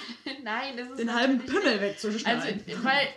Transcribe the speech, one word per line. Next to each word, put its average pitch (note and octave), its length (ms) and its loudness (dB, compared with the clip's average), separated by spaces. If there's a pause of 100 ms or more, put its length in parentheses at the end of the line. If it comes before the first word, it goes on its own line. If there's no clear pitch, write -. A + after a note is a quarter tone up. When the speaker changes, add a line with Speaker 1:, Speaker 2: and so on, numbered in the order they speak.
(160)
Speaker 1:
<laughs> C#4 280 -12
Nein, A#3+ 340 -4
es B3 140 -8
ist - 80 -8
Speaker 2:
den A#3 160 0
halben C4 220 6
Speaker 1:
natürlich B3+ 220 -2
Speaker 2:
Pimmel E4 120 6
Speaker 1:
nicht. G3+ 100 2
Speaker 2:
wegzuschneiden. G#3+ 880 -2
Speaker 1:
Also, - 160 -6
weil C4+ 340 2